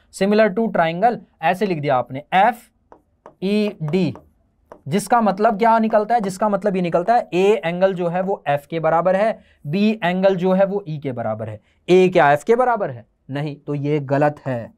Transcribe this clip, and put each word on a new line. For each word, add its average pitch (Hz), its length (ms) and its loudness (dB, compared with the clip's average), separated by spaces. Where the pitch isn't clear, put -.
Similar 208 360 2
to 220 200 -2
triangle, 180 480 0
ऐसे 185 240 0
लिख 180 140 -2
दिया 143 160 0
आपने 127 280 -4
एफ़ 220 340 2
ई 208 420 -2
डी, 151 300 -2
जिसका 202 340 0
मतलब 208 360 0
क्या 226 220 4
निकलता 220 360 0
है? 240 60 0
जिसका 196 280 -4
मतलब 202 260 -2
ये 190 60 -2
निकलता 175 340 0
है 240 180 -2
ए 196 320 2
एंगल 180 280 0
जो 180 140 -4
है 175 140 -2
वो 190 260 -4
एफ 143 180 -2
के 165 140 -8
बराबर 160 360 2
है, 208 240 -2
बी 208 380 0
एंगल 185 320 2
जो 185 180 0
है 190 120 4
वो 196 220 -4
ई 156 100 -8
के 139 140 -6
बराबर 110 380 -6
है। 107 100 -14
ए 185 220 6
क्या 165 220 4
एफ 147 120 0
के 226 120 2
बराबर 233 360 0
है? 113 140 -16
नहीं, 143 280 -8
तो 147 180 -8
ये 147 260 -2
गलत 143 440 0
है 120 320 -8